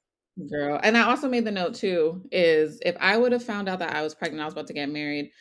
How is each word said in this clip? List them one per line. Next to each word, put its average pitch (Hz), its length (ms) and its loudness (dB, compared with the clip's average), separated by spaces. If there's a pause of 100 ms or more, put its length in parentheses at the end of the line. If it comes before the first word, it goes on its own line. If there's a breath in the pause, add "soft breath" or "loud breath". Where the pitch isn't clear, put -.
(480)
Girl. 147 340 -2
And 220 140 4
I 233 60 6
also 262 260 2
made 240 160 0
the 220 60 -2
note, 190 240 -2
too, 175 480 0 (100)
is 156 540 4
if 170 140 0
I 196 180 4
would 240 140 4
have 233 120 0
found 202 240 -6
out 185 120 -2
that 160 140 -4
I 151 80 -2
was 156 120 -6
pregnant, 156 260 -6
I 151 60 -6
was 156 80 -10
about 151 140 -10
to - 40 -12
get 143 160 -6
married, 147 420 -6 (100)